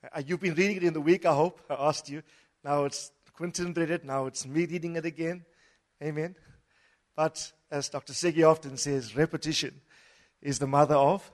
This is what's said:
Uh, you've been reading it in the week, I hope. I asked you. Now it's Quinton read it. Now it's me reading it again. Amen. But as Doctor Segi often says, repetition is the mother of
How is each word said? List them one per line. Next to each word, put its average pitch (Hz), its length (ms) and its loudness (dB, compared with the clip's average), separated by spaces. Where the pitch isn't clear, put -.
Uh, 156 140 -8
you've 170 140 -4
been 175 140 -2
reading 190 240 2
it 175 40 -4
in 170 100 2
the 156 80 -4
week, 170 240 4
I 165 80 6
hope. 156 280 2
I 147 40 -2
asked 139 360 -2
you. 151 120 -10
Now 143 200 0
it's - 280 -8
Quinton 175 380 -6
read 160 180 0
it. 170 140 -4
Now 135 220 -4
it's - 180 -8
me 151 220 -2
reading 170 300 -6
it 165 100 -6
again. 165 380 -6
Amen. 156 320 -6
But 156 380 -2
as 143 180 -4
Doctor 139 240 -10
Segi 160 340 4
often 156 300 4
says, 127 400 -4
repetition 151 640 -2
is 143 160 -2
the 143 80 -2
mother 143 300 4
of 147 380 4